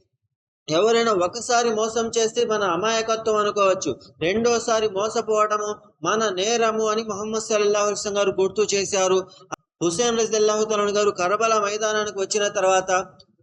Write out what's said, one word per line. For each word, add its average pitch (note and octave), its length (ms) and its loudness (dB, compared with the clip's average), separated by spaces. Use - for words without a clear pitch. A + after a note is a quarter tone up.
ఎవరైనా A3+ 420 2
ఒకసారి A3+ 640 0
మోసం A3+ 440 -2
చేస్తే A3+ 260 0
మన G#3+ 200 0
అమాయకత్వం A3 720 0
అనుకోవచ్చు, G3 600 0
రెండోసారి A3 680 0
మోసపోవడము G#3+ 840 -2
మన G#3+ 260 0
నేరము A3 580 0
అని G#3+ 160 0
ముహమ్మద్ G#3+ 400 -6
సల్లల్లాహు G#3 420 2
అలైహి G#3 80 0
వసల్లం G3+ 260 -4
గారు G3 120 2
గుర్తు F#3+ 340 0
చేశారు. F#3+ 520 0
హుసేన్ A3+ 360 0
రజియల్లాహు G#3+ 460 0
తఆలా G#3+ 180 0
అన్హు G#3 120 0
గారు G#3 160 2
కర్బలా G#3 480 0
మైదానానికి G#3+ 600 -2
వచ్చిన G3+ 300 -2
తర్వాత F#3+ 580 2